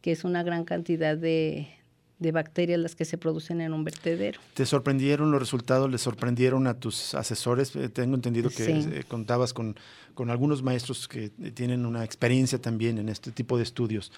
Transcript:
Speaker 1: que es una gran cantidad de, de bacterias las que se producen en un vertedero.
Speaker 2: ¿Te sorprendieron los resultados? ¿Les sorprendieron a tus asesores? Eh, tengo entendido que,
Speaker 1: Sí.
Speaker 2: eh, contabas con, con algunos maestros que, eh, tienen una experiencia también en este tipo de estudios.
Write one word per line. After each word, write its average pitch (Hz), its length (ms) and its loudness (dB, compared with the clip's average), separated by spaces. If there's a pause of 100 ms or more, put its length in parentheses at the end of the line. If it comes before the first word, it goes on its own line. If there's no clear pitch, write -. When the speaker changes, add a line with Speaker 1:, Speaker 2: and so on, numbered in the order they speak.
Speaker 1:
que 170 100 0
es 165 140 0
una 175 180 0
gran 170 220 -2
cantidad 165 520 0
de, 160 520 0 (500)
de 165 140 0
bacterias 170 480 0
las 165 160 -4
que 160 80 -4
se 160 120 -4
producen 160 440 -4
en 160 120 -2
un 156 120 -2
vertedero. 175 560 -4 (140)
Speaker 2:
¿Te 135 120 2
sorprendieron 143 640 4
los 139 100 4
resultados? 131 480 2
¿Les 127 120 0
sorprendieron 127 680 2
a 123 80 2
tus - 400 -6
asesores? 123 600 0
Eh, 135 120 -2
tengo 127 280 0
entendido 120 340 0
que, 113 140 -2
Speaker 1:
Sí. 156 280 2
Speaker 2:
eh, 143 140 -6
contabas 120 460 0
con, 113 240 -6 (380)
con 120 160 -4
algunos 131 340 0
maestros 127 420 -4
que, 113 200 -8
eh, - 260 -12
tienen 123 340 -2
una 117 180 -4
experiencia 123 560 2
también 113 380 0
en 107 100 -4
este 110 220 -8
tipo 123 260 -2
de 120 60 2
estudios. 113 560 -4